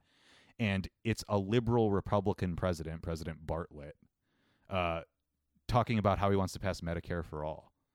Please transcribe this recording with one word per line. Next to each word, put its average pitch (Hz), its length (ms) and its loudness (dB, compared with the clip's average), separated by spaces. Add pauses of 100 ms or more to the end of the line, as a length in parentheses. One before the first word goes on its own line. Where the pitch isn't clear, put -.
(600)
And 98 300 2 (160)
it's 110 240 0
a 104 80 4
liberal 110 540 2
Republican 95 680 0
president, 82 460 -4
President 80 440 -6
Bartlet, 76 460 -6 (760)
uh, 85 340 0 (680)
talking 117 280 2
about 98 220 4
how 98 100 4
he 98 60 4
wants 95 160 2
to - 80 -10
pass 92 220 -4
Medicare 85 420 -4
for 76 220 -6
all. - 260 -8 (240)